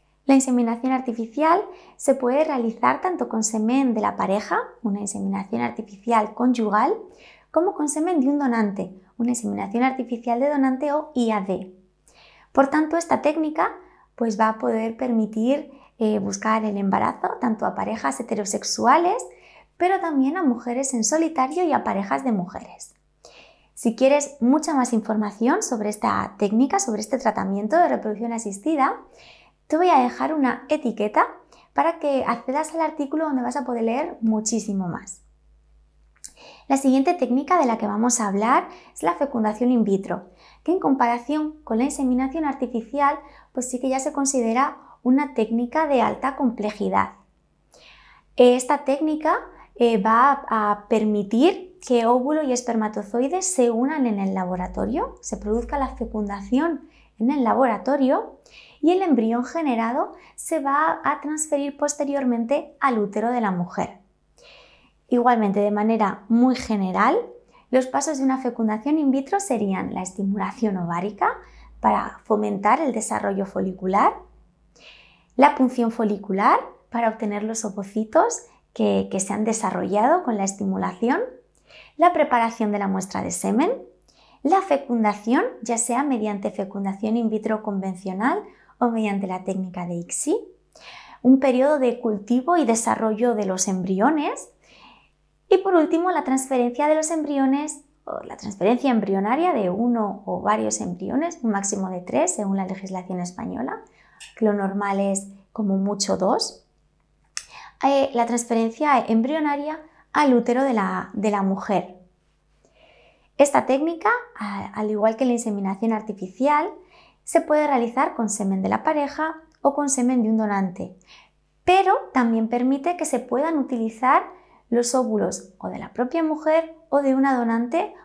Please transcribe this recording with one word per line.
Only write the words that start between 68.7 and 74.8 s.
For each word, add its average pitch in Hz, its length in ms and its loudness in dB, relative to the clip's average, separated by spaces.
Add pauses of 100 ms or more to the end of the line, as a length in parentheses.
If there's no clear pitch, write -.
in 277 120 4
vitro 277 280 0
serían 196 540 -2
la 185 100 -6
estimulación 196 760 -2
ovárica 175 540 -2 (480)
para 202 460 0
fomentar 208 540 2
el 277 140 0
desarrollo 202 520 -2
folicular, 190 680 0 (1200)